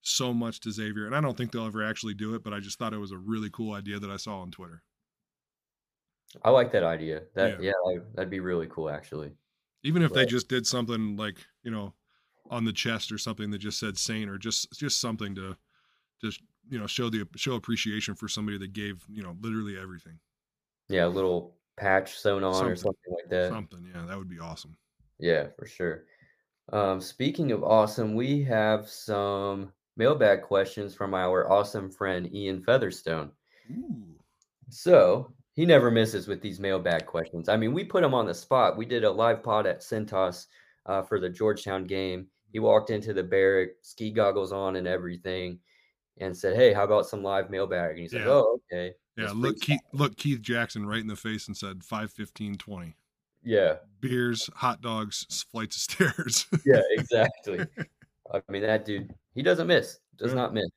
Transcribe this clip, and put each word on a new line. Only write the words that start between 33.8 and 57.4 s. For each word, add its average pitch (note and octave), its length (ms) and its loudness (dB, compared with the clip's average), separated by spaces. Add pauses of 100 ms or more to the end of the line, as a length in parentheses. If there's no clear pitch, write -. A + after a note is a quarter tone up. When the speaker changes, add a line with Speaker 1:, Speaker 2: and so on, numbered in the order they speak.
Speaker 2:
So, B2+ 640 6 (200)
he D#3 120 0
never C3+ 260 8
misses G#2+ 360 2
with G2 140 -4
these F#2+ 180 -10
mailbag F#2 460 0
questions. E2 420 -4
I G#2 100 4
mean, A2+ 160 0
we F#3 100 -2
put - 200 2
him C#3 100 4
on A#2+ 120 4
the F2 80 -2
spot. A#2+ 440 2
We A2+ 80 -4
did A#2+ 180 0
a G#2 80 6
live A2 320 2
pod G#2+ 240 2
at F2 140 -2
Centos, G2+ 640 -2 (380)
uh, F#2+ 180 -2
for G2 160 -2
the F2+ 100 -2
Georgetown G2 560 -2
game. F#2 420 -4 (240)
He G#2+ 80 -6
walked G#2+ 300 4
into G#2+ 240 -2
the F#2 100 0
barrack, F#2+ 460 4 (120)
ski - 300 -8
goggles G2+ 400 2
on G2 240 -2
and F2+ 120 -2
everything, F2+ 720 -6 (580)
and F#2 180 -6
said, F#2+ 200 0
"Hey, A#2 180 8
how G2+ 120 2
about G#2 220 4
some G2+ 160 -6
live G2 280 -2
mailbag?" F#2 400 -2
And D#2+ 80 -10
he E2+ 80 -10
said, - 140 -6
Speaker 1:
Yeah. G#2+ 80 0
Speaker 2:
"Oh, B2+ 300 6 (120)
okay." F2+ 240 -6 (200)
Speaker 1:
Yeah, A2 100 -6
Speaker 2:
Let's G#2 100 -6
Speaker 1:
look A#2+ 220 0
Speaker 2:
freestyle. - 40 -10
Speaker 1:
Keith, - 200 0 (120)
look C#3 240 0
Keith C#3 240 -2
Jackson A2+ 460 -4
right G#2+ 140 -4
in A2 60 -6
the G#2 80 -6
face A2 320 -6
and G2+ 100 -8
said, F#2+ 260 -10
"Five G#2+ 280 -8
fifteen G#2 440 -10
twenty." F2+ 400 -12 (480)
Speaker 2:
Yeah. G2 340 4 (220)
Speaker 1:
Beers, B2 560 -2
hot B2 260 -2
dogs, A2 480 -6
s-, - 140 -8
flights A2 320 -8
of - 60 -6
stairs. - 720 0
<laughs> F3+ 140 2
Speaker 2:
Yeah, B2 160 8 (100)
exactly. A2 760 0 (680)